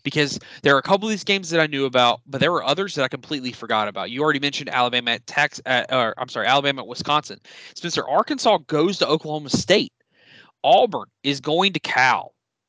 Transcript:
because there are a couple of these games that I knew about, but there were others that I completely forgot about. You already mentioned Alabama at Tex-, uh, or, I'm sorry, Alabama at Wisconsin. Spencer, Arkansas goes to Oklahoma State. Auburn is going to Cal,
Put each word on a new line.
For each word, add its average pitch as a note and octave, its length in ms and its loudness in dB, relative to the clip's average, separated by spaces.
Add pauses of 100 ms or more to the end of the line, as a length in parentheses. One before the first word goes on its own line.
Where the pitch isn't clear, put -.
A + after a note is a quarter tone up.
because C#3+ 360 -2 (240)
there C#3+ 120 6
are C3+ 40 6
a C3 40 -2
couple G3 260 2
of - 20 -2
these G3+ 140 -6
games G3 240 -2
that E3 120 2
I D#3 60 2
knew C#3 200 -2
about, B2 400 2
but - 140 -6
there D#3+ 120 2
were C#3 120 -2
others D#3+ 320 -2
that C#3 80 0
I B2+ 40 0
completely B2+ 440 -8
forgot A2 360 -2
about. G2 220 -8
You B2+ 120 -4
already D3 180 2
mentioned C#3+ 280 -4
Alabama B2 440 0
at - 140 -6
Tex-, - 380 0
uh, B2 260 0
or, A#2+ 280 0
I'm B2 100 -6
sorry, A2 200 -4
Alabama C#3 340 0
at G#2 60 -14
Wisconsin. D3 500 -4 (360)
Spencer, D#3+ 320 -6
Arkansas G#3+ 600 2
goes E3 320 0
to D3 100 0
Oklahoma D3+ 420 -4
State. - 420 2 (720)
Auburn E3 420 4 (160)
is C#3 180 -2
going F3 340 0
to D#3+ 60 -4
Cal, - 540 2 (340)